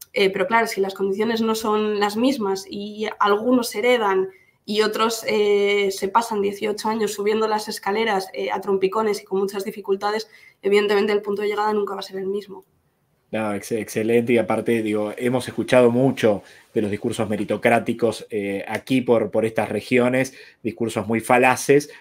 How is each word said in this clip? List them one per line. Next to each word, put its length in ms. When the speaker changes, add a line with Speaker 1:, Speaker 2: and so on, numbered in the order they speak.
Speaker 1:
eh, 180
pero 160
claro, 180
si 160
las 140
condiciones 460
no 120
son 460
las 180
mismas 500
y 400
algunos 560
heredan 540
y 160
otros, 460
eh, 640
se 160
pasan 340
dieciocho 480
años 240
subiendo 340
las 200
escaleras, 640
eh, 180
a 100
trompicones 600
y 40
con 140
muchas 240
dificultades, 640
evidentemente 500
el 80
punto 220
de 60
llegada 240
nunca 200
va 60
a 40
ser 140
el 100
mismo. 380
Speaker 2:
No, 220
ex-, 200
excelente, 600
y 60
aparte, 420
digo, 340
hemos 320
escuchado 440
mucho 500
de 80
los 80
discursos 400
meritocráticos, 1040
eh, 360
aquí 340
por, 280
por 160
estas 240
regiones, 640
discursos 420
muy 140
falaces, 800